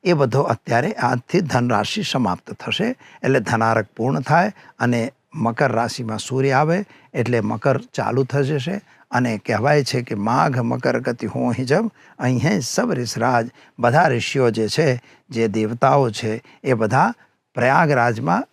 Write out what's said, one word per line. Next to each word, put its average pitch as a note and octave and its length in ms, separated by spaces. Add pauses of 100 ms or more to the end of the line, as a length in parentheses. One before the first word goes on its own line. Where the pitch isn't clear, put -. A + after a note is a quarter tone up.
એ F3+ 80
બધો C#3 300
અત્યારે A#2+ 500
આજથી B2+ 480
ધનરાશિ B2 640
સમાપ્ત A#2 500
થશે. G#3 440 (260)
એટલે C3 180
ધનારક A2+ 460 (100)
પૂર્ણ C3+ 240
થાય F3 320 (260)
અને A#2+ 340 (220)
મકર A#2 380
રાશિમાં A2+ 460
સૂર્ય C3 340
આવે D#3+ 320 (300)
એટલે A#2+ 260
મકર A2+ 400 (140)
ચાલુ A#2+ 300
થઈ C3+ 200
જશે. D3+ 360 (300)
અને A#2+ 280
કહેવાય C3 460
છે B2+ 180
કે A#2 120
"માઘ B2 440
મકર B2 420
ગતિ B2 260
હોંહિ B2 380
જબ, F3+ 260 (280)
અહીં B2+ 420
સબ B2+ 320
ઋષિરાજ." A#2+ 560 (300)
બધા C#3 300
ઋષિઓ B2 420
જે G#2+ 180
છે, C#3 340 (280)
જે A2+ 180
દેવતાઓ A#2 640
છે, A2 320 (220)
એ C3+ 80
બધા B2 400 (420)
પ્રયાગરાજમાં C3+ 1000